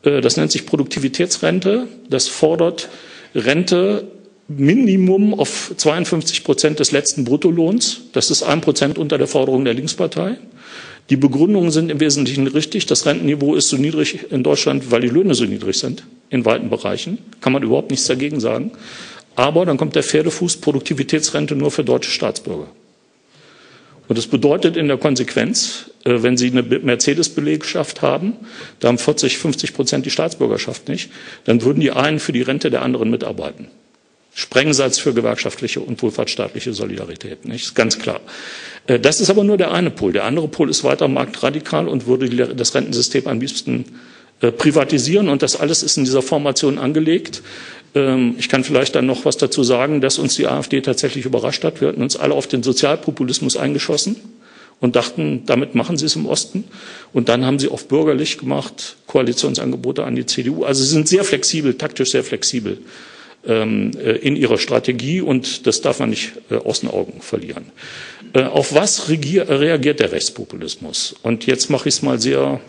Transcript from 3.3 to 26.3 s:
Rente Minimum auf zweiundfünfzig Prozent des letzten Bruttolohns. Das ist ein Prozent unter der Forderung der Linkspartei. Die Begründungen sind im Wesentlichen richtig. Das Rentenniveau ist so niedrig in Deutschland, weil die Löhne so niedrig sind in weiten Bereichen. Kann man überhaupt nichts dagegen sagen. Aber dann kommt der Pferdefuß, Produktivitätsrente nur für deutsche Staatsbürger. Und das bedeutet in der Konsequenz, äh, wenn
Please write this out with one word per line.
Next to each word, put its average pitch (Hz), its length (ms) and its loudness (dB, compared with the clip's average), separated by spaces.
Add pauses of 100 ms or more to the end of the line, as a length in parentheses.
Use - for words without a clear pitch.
Rente 180 720 2 (420)
Minimum 190 920 4
auf - 380 -4
zweiundfünfzig 160 680 0
Prozent 151 380 2
des 131 100 2
letzten 143 340 0
Bruttolohns. 165 760 2 (120)
Das - 200 0
ist - 100 0
ein 151 180 2
Prozent 151 380 2
unter 151 180 0
der 135 120 2
Forderung 135 360 2
der 120 100 2
Linkspartei. 165 640 -4 (680)
Die 139 80 4
Begründungen 160 540 4
sind 165 180 2
im 147 120 -2
Wesentlichen 139 480 2
richtig. 151 380 -2
Das - 200 0
Rentenniveau 151 480 2
ist - 140 2
so 139 80 0
niedrig 151 540 -2
in 131 120 -2
Deutschland, 139 480 0
weil 120 120 4
die 123 60 0
Löhne 160 280 4
so 117 80 2
niedrig 101 340 -4
sind - 240 -6 (280)
in 123 140 0
weiten 113 240 2
Bereichen. 113 500 -4 (220)
Kann 131 120 2
man 135 100 0
überhaupt 131 300 0
nichts - 160 -2
dagegen 143 320 -2
sagen. 117 320 -2 (640)
Aber 156 300 4
dann 147 100 2
kommt 147 180 -2
der 147 80 2
Pferdefuß, 151 540 0
Produktivitätsrente 147 1000 0
nur 143 160 2
für 143 140 -2
deutsche 127 260 0
Staatsbürger. - 560 -4 (1400)
Und 113 100 0
das 113 80 -4
bedeutet 147 500 2
in 156 120 0
der 135 80 2
Konsequenz, - 960 -2 (100)
äh, 120 220 2
wenn 127 120 4